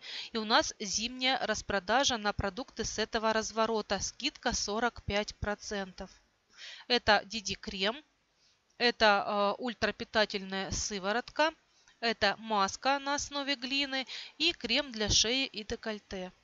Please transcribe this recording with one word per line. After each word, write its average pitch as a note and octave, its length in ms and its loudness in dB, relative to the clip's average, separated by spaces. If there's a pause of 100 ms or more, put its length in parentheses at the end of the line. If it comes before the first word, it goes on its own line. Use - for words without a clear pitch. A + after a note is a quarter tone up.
(320)
И A#3 80 -4
у A3 60 -4
нас B3+ 340 4
зимняя B3+ 680 -2
распродажа G#3+ 720 0
на G#3 160 0
продукты G3+ 500 -6
с - 140 -6
этого A3 360 0
разворота. A3 640 0
Скидка - 520 -4
сорок - 520 -2
пять G3+ 320 -2
процентов. G3 720 -6 (800)
Это A#3 380 6
Ди G#3 140 -8
Ди G3 140 -6
крем, G#3 500 -2 (760)
это, G#3 800 4
э, - 20 -10
ультрапитательная G3+ 1080 -2
сыворотка, G#3+ 840 0 (460)
это A3 400 2
маска A3 580 2
на C#4 160 -2
основе C#4+ 420 -2
глины C4 520 -2 (320)
и E4 140 4
крем B3+ 380 0
для G#3+ 160 -2
шеи B3+ 380 2
и G#3+ 180 -10
декольте. G#3 720 -8 (100)